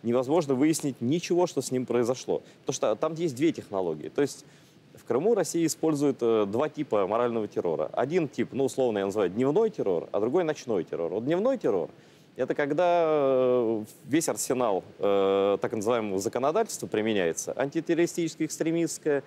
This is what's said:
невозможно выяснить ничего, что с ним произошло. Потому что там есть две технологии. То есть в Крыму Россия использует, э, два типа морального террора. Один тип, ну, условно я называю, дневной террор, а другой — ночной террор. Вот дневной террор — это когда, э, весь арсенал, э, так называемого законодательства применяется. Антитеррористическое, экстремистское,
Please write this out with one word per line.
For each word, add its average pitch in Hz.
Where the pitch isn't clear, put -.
невозможно 131
выяснить 147
ничего, 170
что 143
с -
ним 127
произошло. 120
Потому 139
что 110
там 156
есть 160
две 147
технологии. 92
То -
есть -
в -
Крыму 170
Россия 170
использует, 147
э, 113
два 117
типа 110
морального 113
террора. 80
Один 151
тип, -
ну, 135
условно 123
я 98
называю, 98
дневной 143
террор, 92
а -
другой — 131
ночной 123
террор. 82
Вот 110
дневной 202
террор — 95
это 131
когда, 170
э, 127
весь 147
арсенал, 117
э, 98
так -
называемого 107
законодательства 131
применяется. 104
Антитеррористическое, 160
экстремистское, 156